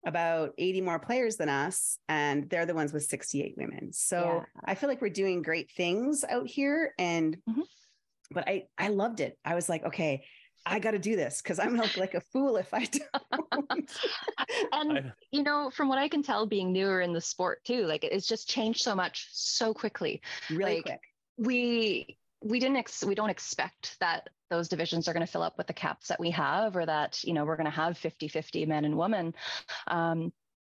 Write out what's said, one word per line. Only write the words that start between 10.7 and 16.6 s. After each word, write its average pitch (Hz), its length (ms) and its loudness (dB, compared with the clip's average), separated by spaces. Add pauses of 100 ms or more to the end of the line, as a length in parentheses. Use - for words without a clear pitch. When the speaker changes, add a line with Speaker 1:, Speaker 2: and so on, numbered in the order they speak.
Speaker 1:
gotta 214 200 0
do 208 160 0
this 143 260 0
'cause 175 180 -4
I'm 214 100 2
gonna 233 140 2
look 214 140 0
like 190 180 0
a - 60 0
fool 262 360 2
if 185 160 -2
I 233 120 0
don't." 285 1080 -4
<laughs> - 40 -10 (760)
Speaker 2:
And, 302 240 0
Speaker 3:
I 131 140 -4 (200)
Speaker 2:
you 285 120 2
know, 294 260 2
from 285 180 0
what 262 120 4
I 285 80 2
can 294 160 2
tell, 220 240 2
being 185 260 2